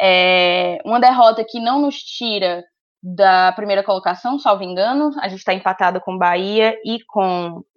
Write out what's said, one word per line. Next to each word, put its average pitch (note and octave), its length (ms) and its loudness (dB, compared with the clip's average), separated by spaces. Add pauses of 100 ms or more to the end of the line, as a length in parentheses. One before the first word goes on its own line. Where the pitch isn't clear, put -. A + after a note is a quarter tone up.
É, F3+ 800 2
uma A3+ 160 0
derrota A#3 480 4
que A#3+ 120 -10
não B3 200 0
nos C#4+ 180 -2
tira F#3+ 680 -4 (400)
da F#3 480 4
primeira G3+ 320 -2
colocação, G3 560 -4
salvo G3+ 240 0
engano. A#3 560 -2
A - 80 -4
gente F#3+ 160 -12
tá F#3 100 -2
empatado F#3 480 -2
com F#3 160 -8
Bahia G3 640 0
e A3+ 240 -8
com, F3+ 560 -4 (140)